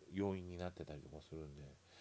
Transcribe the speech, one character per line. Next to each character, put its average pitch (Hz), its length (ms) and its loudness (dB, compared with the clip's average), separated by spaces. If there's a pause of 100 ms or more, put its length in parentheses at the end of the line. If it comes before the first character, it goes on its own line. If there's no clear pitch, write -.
(120)
要 98 240 6
因 90 120 -2
に 90 100 -2
な 90 120 4
っ 90 40 -4
て 78 120 -2
た 76 80 -4
り 71 80 -4
と 73 80 -10
か 76 120 -6
す - 120 -8
る 78 140 -2
ん 69 80 -6
で、 71 80 -8 (380)